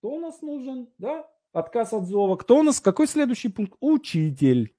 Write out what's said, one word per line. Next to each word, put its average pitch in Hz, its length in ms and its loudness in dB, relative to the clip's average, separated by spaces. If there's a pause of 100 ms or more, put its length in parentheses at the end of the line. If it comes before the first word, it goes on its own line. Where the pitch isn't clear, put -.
Кто 220 100 -8
у 311 80 -8
нас 330 220 -12
нужен? 262 460 -10 (100)
Да? 294 280 -10 (280)
Отказ 220 400 -4
от 196 120 -4
зова. 196 300 0
Кто 240 240 4
у 311 40 4
нас? 302 160 2
Какой 233 280 2
следующий 254 420 -2
пункт? 196 300 -6
Учитель. 151 1000 2